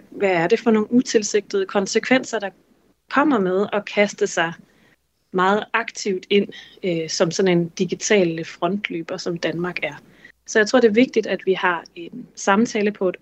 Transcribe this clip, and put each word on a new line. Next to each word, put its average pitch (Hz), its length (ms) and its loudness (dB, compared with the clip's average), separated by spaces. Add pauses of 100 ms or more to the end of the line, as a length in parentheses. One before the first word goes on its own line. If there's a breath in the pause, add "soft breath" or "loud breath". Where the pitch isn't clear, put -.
hvad 196 220 -2
er 170 160 2
det 226 120 2
for 233 120 2
nogle 214 200 2
utilsigtede 208 760 0
konsekvenser, 220 720 -2
der 196 100 -6 (600)
kommer 285 280 2
med 185 340 0
at 208 120 -4
kaste 208 420 0
sig 170 260 -2 (800 soft breath)
meget 190 320 2 (100)
aktivt 220 560 -4
ind, 202 200 2 (340 loud breath)
øh, 165 260 -4
som 175 220 0
sådan 185 260 2
en 170 120 0
digital 180 760 0
frontløber, 175 720 -6
som 175 200 -6
Danmark 170 460 -6
er. 147 100 -6 (520 soft breath)
Så - 140 0
jeg 208 80 4
tror, 254 120 4
det 233 80 6
er 208 60 4
vigtigt, 233 340 2
at 196 180 -6
vi 190 80 2
har 175 300 -2 (120)
en - 400 -16
samtale 208 560 0
på 196 180 -2
et 175 120 -6